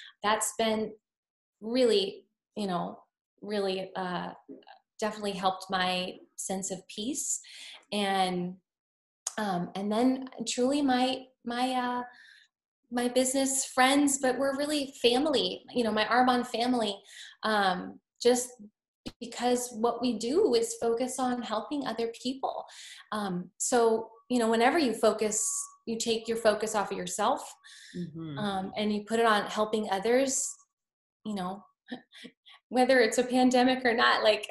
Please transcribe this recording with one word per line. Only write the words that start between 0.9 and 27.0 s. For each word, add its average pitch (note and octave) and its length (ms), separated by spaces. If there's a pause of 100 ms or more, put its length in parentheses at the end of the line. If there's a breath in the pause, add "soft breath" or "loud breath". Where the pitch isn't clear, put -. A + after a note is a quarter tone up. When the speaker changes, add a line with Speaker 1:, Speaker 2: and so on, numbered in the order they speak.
Speaker 1:
really, G#3+ 640 (300)
you G#3 120
know, F3+ 320 (420)
really, G3 540
uh, F3+ 340 (720)
definitely G#3+ 320
helped F#3+ 380
my F#3 440 (220)
sense F#3+ 360
of F3+ 160
peace. - 540 (500 loud breath)
And, F#3+ 640 (840)
um, F#3 380
and G3+ 160
then C4 380 (180)
truly C4+ 340
my, B3+ 420 (220)
my, A#3+ 260
uh, B3 320 (880 loud breath)
my A#3+ 160
business C4 580
friends, C4+ 540
but B3+ 180
we're C4+ 200
really D4 440
family, B3 600 (100)
you A#3+ 100
know, G#3+ 80
my G#3+ 140
Arbonne B3 400
family, A#3 500 (480 loud breath)
um, G3 560 (220)
just A#3+ 280 (720)
because A#3+ 540
what A#3 280
we A#3+ 160
do C4+ 380
is A3+ 240
focus A#3 400
on B3 220
helping A3+ 440
other A#3 260 (100)
people. - 440 (460 loud breath)
Um, G3 460
so, A3+ 520 (200)
you B3 100
know, A3+ 100
whenever A#3 280
you B3+ 160
focus, G#3+ 520 (400)
you A3+ 120
take A3+ 300
your A3+ 100
focus G#3+ 380
off G3 160
of F#3+ 60
yourself, G3+ 440 (560 loud breath)